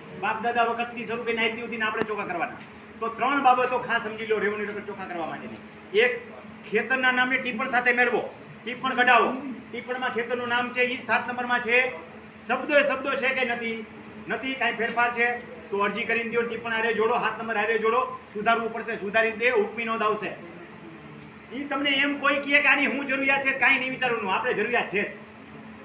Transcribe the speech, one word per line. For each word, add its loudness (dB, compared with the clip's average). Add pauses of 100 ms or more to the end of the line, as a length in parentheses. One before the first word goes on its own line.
(200)
બાપ -2
દાદા 2
વખતથી -2
શરૂ -4
કરીને 0
આજ 2
દિવસ -6
સુધીને -4
આપણે 0
ચોખ્ખા -4
કરવાના. -4 (440)
તો -2
ત્રણ 0
બાબતો 4
ખાસ 0
સમજી -8
લો 2
રેવન્યુ -2
રેકર્ડ -8
ચોખ્ખા -10
કરવા -6
માટેની. -10 (400)
એક, 6 (580)
ખેતરના 2
નામને 4
ટીપણ -4
સાથે 4
મેળવો, 2 (420)
ટીપણ -4
કઢાવો. 6 (380)
ટીપણમાં -4
ખેતરનું -2
નામ 0
છે, 0
ઈ 0
સાત 0
નંબરમાં 0
છે. 2 (560)
શબ્દો 2
એ 8
શબ્દો 0
છે 0
કે 0
નથી, -2 (420)
નથી, -4
કાંઈ 0
ફેરફાર 2
છે 4 (420)
તો 0
અરજી 0
કરીને 0
દ્યો, 2
ટીપણ -4
હારે 2
જોડો, 4
સાત 0
નંબર -2
હારે 2
જોડો, 2 (120)
સુધારવું 2
પડશે, -4
સુધારી 2
દે, 2
હુકમી 2
નોંધ 0
આવશે. 0 (1200)
ઈ -6
તમને 0
એમ 2
કોઈ 4
કહે 4
કે 4
આની 6
હું -2
જરૂરિયાત 2
છે, 2
કાંઈ 4
નહીં -2
વિચારવાનું, 0
આપણે 2
જરૂરિયાત 0
છે 0
જ. -6 (720)